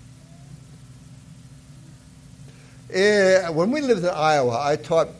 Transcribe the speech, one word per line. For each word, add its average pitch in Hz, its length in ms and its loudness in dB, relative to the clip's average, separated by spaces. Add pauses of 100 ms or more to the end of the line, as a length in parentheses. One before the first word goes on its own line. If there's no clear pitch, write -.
(3000)
Eh, 190 600 2
when 170 200 0
we 294 120 -2
lived 226 200 0
in 175 60 -2
Iowa, 147 520 0
I 147 160 0
taught 160 320 -2 (120)